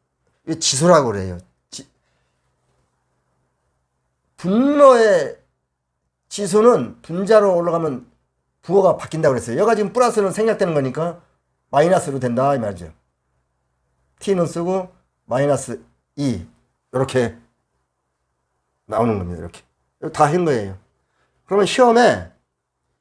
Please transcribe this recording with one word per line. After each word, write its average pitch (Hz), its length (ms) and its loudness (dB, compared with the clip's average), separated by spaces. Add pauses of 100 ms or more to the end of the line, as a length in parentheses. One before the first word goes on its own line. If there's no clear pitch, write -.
(460)
이게 160 120 -8
지수라고 147 540 2
그래요. 95 260 -8 (320)
지-, - 180 -20 (2500)
분모의 226 1000 4 (920)
지수는 202 760 0
분자로 196 540 2
올라가면 165 540 -4 (520)
부호가 185 340 2
바뀐다고 160 380 -2
그랬어요. 117 240 -6
여기가 214 180 2
지금 196 160 -4
플러스는 214 400 0
생략되는 202 420 -2
거니까 147 460 -4 (500)
마이너스로 151 480 0
된다 127 360 -2
이 135 40 -4
말이죠. 92 340 -10 (1300)
t는 180 260 -2
쓰고 180 460 -6 (340)
마이너스 131 560 -2 (340)
이 120 300 -4 (460)
이렇게 127 440 -2 (1500)
나오는 110 320 -2
겁니다. 87 200 -10
이렇게. 87 240 -16 (380)
이거 156 100 -8
다 156 160 2
한 175 180 0
거예요. 104 340 -4 (640)
그러면 196 220 0
시험에 226 640 2 (680)